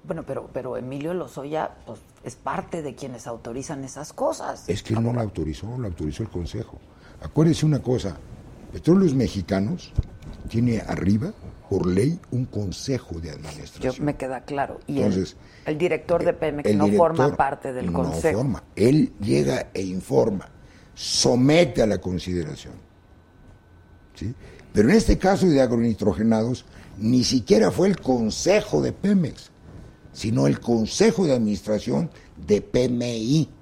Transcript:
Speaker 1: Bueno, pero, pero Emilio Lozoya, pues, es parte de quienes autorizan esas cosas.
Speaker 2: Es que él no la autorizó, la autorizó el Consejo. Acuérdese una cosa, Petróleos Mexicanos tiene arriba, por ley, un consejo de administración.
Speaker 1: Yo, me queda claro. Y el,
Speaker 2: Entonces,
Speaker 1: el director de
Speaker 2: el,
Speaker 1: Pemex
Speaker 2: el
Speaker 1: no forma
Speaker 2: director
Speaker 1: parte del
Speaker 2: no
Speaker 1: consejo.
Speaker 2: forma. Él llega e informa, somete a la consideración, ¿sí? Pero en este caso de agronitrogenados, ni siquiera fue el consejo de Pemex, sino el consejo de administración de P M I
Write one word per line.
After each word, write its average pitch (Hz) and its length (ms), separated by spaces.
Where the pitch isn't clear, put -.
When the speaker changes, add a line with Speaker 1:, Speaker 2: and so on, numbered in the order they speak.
Speaker 1:
Bueno, 160 220
pero, 123 280
pero 123 240
Emilio 139 380
Lozoya, 151 680
pues, 110 140
es - 120
parte 165 480
de 135 120
quienes 131 320
autorizan 127 560
esas 135 300
cosas. - 560
Speaker 2:
Es 101 140
que 113 100
él 113 100
no 117 100
la 120 100
autorizó, 92 560
la 117 80
autorizó 80 360
el 98 60
Consejo. 92 500
Acuérdese 151 440
una 147 160
cosa, 101 360
Petróleos 165 440
Mexicanos 101 760
tiene 113 320
arriba, 107 540
por 90 160
ley, 104 320
un 123 140
consejo 104 720
de 80 120
administración. 76 600
Speaker 1:
Yo, 151 100
me 147 120
queda 131 300
claro. 139 420
Y 143 120
el, 127 80
Speaker 2:
Entonces, 95 280
Speaker 1:
el 156 120
director 170 460
de 170 60
Speaker 2:
el, 165 80
Speaker 1:
Pemex 147 320
Speaker 2:
el - 80
Speaker 1:
no 151 100
forma 165 380
Speaker 2:
director 143 100
Speaker 1:
parte 139 380
del 127 140
Speaker 2:
no - 160
Speaker 1:
consejo. 156 340
Speaker 2:
forma. 123 260
Él 131 460
llega 135 540
e - 80
informa, 101 680
somete 131 880
a 113 60
la 98 100
consideración, 87 800
¿sí? 98 200
Pero 107 180
en 196 60
este 214 220
caso 185 300
de 143 140
agronitrogenados, 113 1000
ni 120 260
siquiera 190 440
fue 185 200
el 190 100
consejo 135 840
de 127 120
Pemex, - 580
sino 127 340
el 139 140
consejo 180 640
de 143 80
administración 113 760
de 101 240
P 123 240
M 120 320
I 131 320